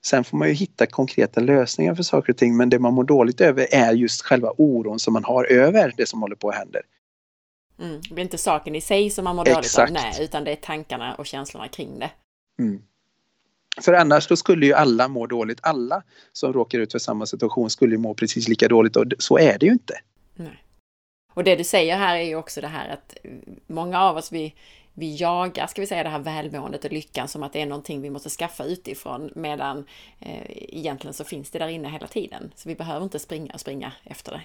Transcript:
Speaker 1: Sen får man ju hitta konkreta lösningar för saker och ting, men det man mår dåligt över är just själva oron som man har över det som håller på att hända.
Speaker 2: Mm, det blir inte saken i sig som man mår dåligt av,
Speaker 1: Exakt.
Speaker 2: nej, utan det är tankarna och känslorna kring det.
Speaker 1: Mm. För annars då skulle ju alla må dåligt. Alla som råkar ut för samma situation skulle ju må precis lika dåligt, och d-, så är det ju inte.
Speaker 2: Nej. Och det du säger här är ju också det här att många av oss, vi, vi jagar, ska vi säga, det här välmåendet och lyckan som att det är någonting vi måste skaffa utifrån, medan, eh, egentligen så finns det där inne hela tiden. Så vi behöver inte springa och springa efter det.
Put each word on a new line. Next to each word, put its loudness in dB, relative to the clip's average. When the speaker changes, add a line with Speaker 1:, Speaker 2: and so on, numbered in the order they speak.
Speaker 1:
Sen 2
får -6
man 2
ju 2
hitta 0
konkreta 0
lösningar 2
för -4
saker 0
och 2
ting, 4
men 4
det 6
man 2
mår 4
dåligt 4
över 4
är 6
just 0
själva 2
oron 2
som 0
man 0
har 2
över 6
det 0
som -8
håller -8
på -4
att -4
hända. -8
Speaker 2:
Mm, -12
det -16
blir -6
inte -8
saken -2
i -6
sig 0
som -8
man -4
mår -2
dåligt 2
av, -2
Speaker 1:
Exakt. 2
Speaker 2:
nej, -6
utan -8
det -4
är -6
tankarna -10
och -14
känslorna -12
kring -14
det. -8
Speaker 1:
Mm. -4
För 4
annars 6
då 6
skulle 4
ju 8
alla 4
må -6
dåligt. -4
Alla -2
som -4
råkar 0
ut -2
för -4
samma -6
situation -2
skulle 4
ju 0
må -4
precis -4
lika 4
dåligt, 6
och 4
d-, -4
så 4
är 6
det 4
ju 6
inte. -2
Speaker 2:
Nej. -18
Och -2
det 6
du -4
säger 2
här 0
är -4
ju -4
också -12
det -10
här -10
att -16
många -4
av 4
oss, -10
vi, -8
vi -10
jagar, -2
ska -10
vi -6
säga, -4
det -4
här -8
välmåendet -10
och -8
lyckan -8
som -12
att -12
det -6
är -6
någonting -10
vi -12
måste -12
skaffa -10
utifrån, -10
medan, -8
eh, -16
egentligen -12
så -14
finns -14
det -12
där -6
inne -10
hela -14
tiden. -12
Så -20
vi -10
behöver -10
inte -10
springa -12
och -16
springa -12
efter -18
det. -14